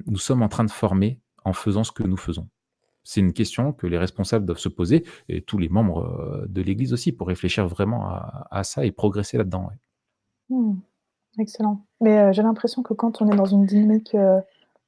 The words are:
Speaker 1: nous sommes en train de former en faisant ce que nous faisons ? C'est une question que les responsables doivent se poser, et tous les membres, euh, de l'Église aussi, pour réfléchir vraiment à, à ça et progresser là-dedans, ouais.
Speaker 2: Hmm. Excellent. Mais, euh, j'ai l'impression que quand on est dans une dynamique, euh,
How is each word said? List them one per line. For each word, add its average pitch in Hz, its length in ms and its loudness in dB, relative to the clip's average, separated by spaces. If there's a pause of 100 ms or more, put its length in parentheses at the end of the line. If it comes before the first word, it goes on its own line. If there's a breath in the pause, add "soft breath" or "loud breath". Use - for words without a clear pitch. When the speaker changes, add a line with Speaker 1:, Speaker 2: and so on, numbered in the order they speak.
Speaker 1:
nous 101 120 -4
sommes 127 240 0
en 107 60 2
train 117 160 -2
de 107 60 -2
former 101 480 0 (260)
en 95 80 -2
faisant 104 300 0
ce - 100 -4
que - 100 -8
nous 95 140 0
faisons ? 87 320 -8 (560)
C'est - 160 -2
une 92 120 4
question 120 400 -2
que - 140 -8
les 87 120 0
responsables 98 460 -2
doivent 87 140 -4
se - 100 -4
poser, 107 360 0 (240 loud breath)
et 85 120 -4
tous - 160 -6
les 87 120 0
membres, 87 340 0
euh, 87 460 -8
de 95 140 -4
l'Église 110 300 -2
aussi, 120 200 -2
pour 90 160 -8
réfléchir 92 380 -2
vraiment 101 400 -4
à, - 440 -10
à 98 140 -4
ça 143 200 -4
et 95 80 0
progresser 104 460 -2
là-dedans, 92 300 -4
ouais. - 880 -12
Speaker 2:
Hmm. 220 180 0 (640)
Excellent. 214 460 -4 (160)
Mais, 214 180 6
euh, 202 140 6
j'ai 208 100 2
l'impression 226 400 0
que 226 120 -4
quand 226 260 -2
on 214 100 4
est 202 60 4
dans 196 80 4
une 196 220 6
dynamique, 214 480 4
euh, 190 260 6 (480 soft breath)